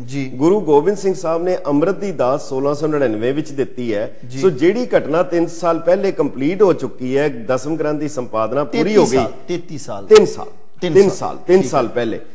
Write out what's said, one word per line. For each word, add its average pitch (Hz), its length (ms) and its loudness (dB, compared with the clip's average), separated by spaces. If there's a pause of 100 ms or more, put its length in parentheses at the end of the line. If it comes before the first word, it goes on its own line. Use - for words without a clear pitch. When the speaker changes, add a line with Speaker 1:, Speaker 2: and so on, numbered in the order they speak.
Speaker 1:
ਜੀ। 131 300 -6
Speaker 2:
ਗੁਰੂ 175 260 2
ਗੋਬਿੰਦ 156 360 4
ਸਿੰਘ 190 160 -2
ਸਾਹਿਬ 165 300 -4
ਨੇ 180 140 0 (100)
ਅੰਮ੍ਰਿਤ 156 280 2
ਦੀ 202 160 -6
ਦਾਤ 139 300 0
ਸੋਲਾਂ 139 340 -2
ਸੌ 151 120 -2
ਨੜਿਨਵੇਂ 127 460 0
ਵਿੱਚ 151 180 -6
ਦਿੱਤੀ 123 420 -4
ਹੈ। 110 240 -4 (100)
Speaker 1:
ਜੀ। 127 120 -8
Speaker 2:
ਸੋ 180 100 4
ਜਿਹੜੀ 185 380 2 (100)
ਘਟਨਾ 156 260 0
ਤਿੰਨ 175 220 0
ਸਾਲ 165 340 -2
ਪਹਿਲੇ 185 320 2
ਕੰਪਲੀਟ 156 500 -2
ਹੋ 185 120 6
ਚੁੱਕੀ 127 440 -4
ਹੈ, 151 100 4
ਦਸਮ 131 480 -4
ਗ੍ਰੰਥ 151 240 -2
ਦੀ 151 80 -4
ਸੰਪਾਦਨਾ 113 560 -2
ਪੂਰੀ 233 200 -2
Speaker 1:
ਤੇਤੀ 208 140 0
Speaker 2:
ਹੋ 165 80 8
ਗਈ। 127 120 2
Speaker 1:
ਸਾਲ, 117 140 0 (160)
ਤੇਤੀ 170 300 -6
ਸਾਲ। 101 280 -10
Speaker 2:
ਤਿੰਨ 208 200 8
ਸਾਲ, - 220 -4 (340)
Speaker 1:
ਤਿੰਨ 175 120 0
Speaker 2:
ਤਿੰਨ 196 160 6
Speaker 1:
ਸਾਲ। - 80 -2
Speaker 2:
ਸਾਲ, 78 200 -6
ਤਿੰਨ 185 240 4
Speaker 1:
ਠੀਕ 131 100 -2
Speaker 2:
ਸਾਲ 131 160 2
Speaker 1:
ਹੈ। 101 40 -10
Speaker 2:
ਪਹਿਲੇ। 113 280 -2 (160)